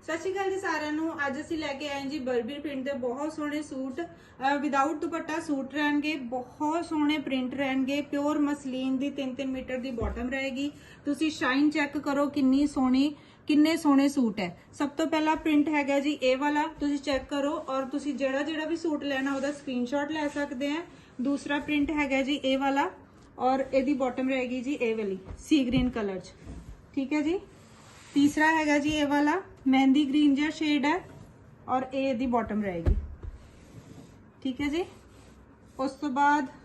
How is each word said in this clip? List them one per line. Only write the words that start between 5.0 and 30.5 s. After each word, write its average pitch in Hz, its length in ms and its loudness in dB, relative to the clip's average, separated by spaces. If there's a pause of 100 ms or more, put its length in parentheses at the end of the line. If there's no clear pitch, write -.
ਦੁਪੱਟਾ 320 400 -4
ਸੂਟ 277 340 -6
ਰਹਿਣਗੇ, 294 420 0
ਬਹੁਤ 285 720 -4
ਸੋਹਣੇ 302 320 0
ਪ੍ਰਿੰਟ 262 380 -2
ਰਹਿਣਗੇ, 269 460 0
ਪਿਓਰ 285 380 -2
ਮਸਲਿਨ 262 580 -2
ਦੀ 277 120 -2
ਤਿੰਨ 269 240 -6
ਤਿੰਨ 269 180 -6
ਮੀਟਰ 254 260 -6
ਦੀ 254 140 -6
ਬਾਟਮ 226 380 -4
ਰਹੇਗੀ। 269 420 -4 (340)
ਤੁਸੀਂ 294 260 0
ਸ਼ਾਈਨ 285 380 2
ਚੈੱਕ 294 280 -2
ਕਰੋ 285 300 2
ਕਿੰਨੀ 269 400 4
ਸੋਹਣੀ, 269 480 4 (320)
ਕਿੰਨੇ 311 300 6
ਸੋਹਣੇ 285 320 6
ਸੂਟ 240 300 0
ਹੈ। 175 180 -4 (160)
ਸਭ 294 160 -2
ਤੋਂ 320 180 -2
ਪਹਿਲਾ 311 280 2
ਪ੍ਰਿੰਟ 311 340 2
ਹੈਗਾ 277 300 2
ਜੀ 277 120 0
ਇਹ 254 260 2
ਵਾਲਾ, 294 260 0 (160)
ਤੁਸੀਂ 285 180 0
ਚੈੱਕ 269 320 -2
ਕਰੋ 294 400 -2
ਔਰ 269 160 -2
ਤੁਸੀਂ 285 280 -4
ਜਿਹੜਾ 269 280 0
ਜਿਹੜਾ 311 240 -4
ਵੀ 320 100 -2
ਸੂਟ 311 280 -4
ਲੈਣਾ 277 300 -2
ਉਹਦਾ 269 180 -2
ਸਕਰੀਨਸ਼ਾਟ 285 600 -4
ਲੈ 311 160 -2
ਸਕਦੇ 285 440 -4
ਆ। 320 100 -4 (400)
ਦੂਸਰਾ 285 380 -2
ਪ੍ਰਿੰਟ 294 320 0
ਹੈਗਾ 277 300 0
ਜੀ 269 140 0
ਇਹ 269 220 0
ਵਾਲਾ 277 320 0 (500)
ਔਰ 262 340 2
ਇਹਦੀ 262 200 4
ਬਾਟਮ 254 360 0
ਰਹੇਗੀ 254 320 -2
ਜੀ 262 120 -4
ਇਹ 226 220 0
ਵਾਲੀ 202 220 -4 (200)
ਸੀ 277 300 2
ਗ੍ਰੀਨ 254 220 2
ਕਲਰ 202 300 -4
'ਚ, - 120 -18 (640)
ਠੀਕ 269 180 -2
ਹੈ 302 80 2
ਜੀ। 330 180 0 (760)
ਤੀਸਰਾ 302 420 6
ਹੈਗਾ 302 220 4
ਜੀ 294 120 2
ਇਹ 302 160 2
ਵਾਲਾ 294 360 2 (260)
ਮਹਿੰਦੀ 269 420 6
ਗ੍ਰੀਨ 285 260 6
ਜਿਹਾ 294 140 2